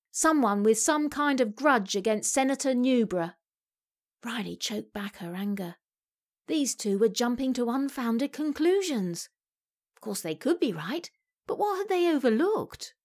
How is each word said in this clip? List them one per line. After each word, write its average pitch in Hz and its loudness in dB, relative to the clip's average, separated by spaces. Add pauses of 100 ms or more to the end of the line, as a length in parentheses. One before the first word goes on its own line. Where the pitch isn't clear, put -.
(120)
"Someone 247 4
with 220 6
some 302 2
kind 285 0
of 214 0
grudge 247 2
against 214 -2
Senator 269 0
Newborough." 226 2 (880)
Riley 220 -6
choked 214 -8
back 202 -10
her 175 -10
anger. 196 -6 (680)
These 294 0
two 196 -2
were 220 4
jumping 247 -2
to 240 -2
unfounded 262 -2
conclusions. 302 0 (640)
Of - -20
course 202 -8
they 160 -4
could 330 0
be 240 0
right, 185 -8 (380)
but - -6
what 403 0
had 403 -4
they 359 2
overlooked? 285 0